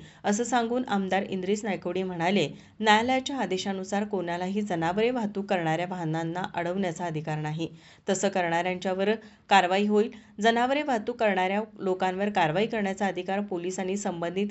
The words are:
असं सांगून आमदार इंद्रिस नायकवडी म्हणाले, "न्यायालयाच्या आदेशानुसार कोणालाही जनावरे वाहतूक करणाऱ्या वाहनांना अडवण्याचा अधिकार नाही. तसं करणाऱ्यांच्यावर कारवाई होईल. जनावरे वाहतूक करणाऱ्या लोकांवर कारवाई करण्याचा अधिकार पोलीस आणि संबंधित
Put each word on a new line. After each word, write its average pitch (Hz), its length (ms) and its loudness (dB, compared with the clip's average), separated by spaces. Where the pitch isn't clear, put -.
असं 208 200 2
सांगून 240 440 0
आमदार 196 420 0
इंद्रिस 190 340 -2
नायकवडी 185 380 -2
म्हणाले, 180 460 2
"न्यायालयाच्या 247 580 2
आदेशानुसार 196 680 -2
कोणालाही 185 580 -2
जनावरे 190 480 0
वाहतूक 208 340 -2
करणाऱ्या 175 440 0
वाहनांना 165 540 -2
अडवण्याचा 180 500 -2
अधिकार 156 340 -4
नाही. 156 300 -4
तसं 196 200 2
करणाऱ्यांच्यावर 185 840 0
कारवाई 190 380 6
होईल. 208 240 4
जनावरे 240 420 4
वाहतूक 240 340 -2
करणाऱ्या 196 440 2
लोकांवर 185 500 0
कारवाई 185 380 2
करण्याचा 208 400 -2
अधिकार 180 340 -2
पोलीस 185 380 -4
आणि 190 180 -2
संबंधित 180 540 -2